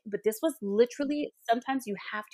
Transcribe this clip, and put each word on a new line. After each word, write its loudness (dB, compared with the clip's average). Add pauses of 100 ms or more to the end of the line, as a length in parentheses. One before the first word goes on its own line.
but -6
this 2
was 0
literally, 2 (160)
sometimes 0
you -4 (160)
have -6